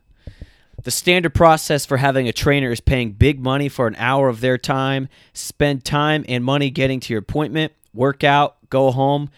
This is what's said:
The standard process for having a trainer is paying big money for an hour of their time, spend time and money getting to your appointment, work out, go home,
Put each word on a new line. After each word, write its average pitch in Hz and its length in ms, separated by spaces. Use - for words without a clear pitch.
The 127 80
standard 180 420
process 160 540
for 139 100
having 131 320
a 110 60
trainer 143 360
is 113 100
paying 120 320
big 131 280
money 135 300
for 127 160
an 107 100
hour 135 320
of 113 140
their 127 160
time, 135 500
spend - 540
time 147 420
and 123 160
money 143 240
getting 131 320
to 117 140
your 107 60
appointment, 151 520
work 135 280
out, 143 460
go 131 220
home, 139 480